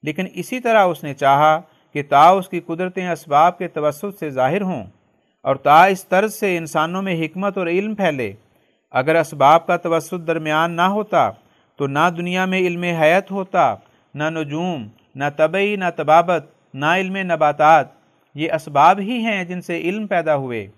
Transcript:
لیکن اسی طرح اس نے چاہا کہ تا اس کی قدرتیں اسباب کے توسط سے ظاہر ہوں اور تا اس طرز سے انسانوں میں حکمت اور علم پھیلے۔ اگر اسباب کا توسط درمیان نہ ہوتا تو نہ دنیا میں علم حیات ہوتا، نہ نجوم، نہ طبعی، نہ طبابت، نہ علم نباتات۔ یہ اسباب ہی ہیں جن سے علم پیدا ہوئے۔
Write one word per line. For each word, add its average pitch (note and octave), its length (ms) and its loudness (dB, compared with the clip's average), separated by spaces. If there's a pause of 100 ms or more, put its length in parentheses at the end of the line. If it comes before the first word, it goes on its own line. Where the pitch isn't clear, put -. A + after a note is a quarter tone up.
لیکن D#3 300 -6
اسی A#3+ 260 -8
طرح A3+ 240 4
اس E3 200 -2
نے C#3+ 100 -8
چاہا D3+ 460 4 (340)
کہ C#3+ 140 -4
تا D3 200 8
اس F#3 200 2
کی E3+ 120 -6
قدرتیں F3+ 480 -6
اسباب D#3+ 500 0
کے F3+ 100 -8
توسط D#3+ 500 -6
سے D#3 120 -8
ظاہر C3+ 320 -2
ہوں E3 220 -6 (600)
اور C3+ 120 -2
تا D#3 280 6
اس F#3+ 200 0
طرز G#3 300 0
سے F#3+ 220 -2
انسانوں E3 460 -4
میں F#3+ 120 -4 (100)
حکمت F#3+ 340 -6
اور F3+ 80 -4
علم G3 280 -4
پھیلے۔ D3 380 -2 (600)
اگر C#3+ 220 0
اسباب D3+ 500 2
کا F3 100 0
توسط E3 500 -4
درمیان D#3+ 440 -2
نہ E3+ 200 0
ہوتا G3 400 0 (480)
تو C#3+ 80 -2
نہ C#3+ 300 0
دنیا F3+ 280 -4
میں F#3+ 140 -2
علم F3 240 -2
حیات F3 480 0
ہوتا، F#3 440 0 (400)
نہ D3 160 -6
نجوم، D#3 560 -6 (280)
نہ C3+ 100 -6 (120)
طبعی، F#3+ 400 0
نہ F#3 200 -2
طبابت، D#3+ 540 2 (240)
نہ C#3 120 -4 (100)
علم F#3+ 280 -4
نباتات۔ D#3 640 4 (480)
یہ D3+ 180 -4
اسباب D#3 460 4
ہی A3 200 -6
ہیں A3 260 -2
جن F3+ 160 -10
سے E3+ 180 -6
علم G3 280 -6
پیدا D#3+ 300 0
ہوئے۔ A#2+ 300 -6 (120)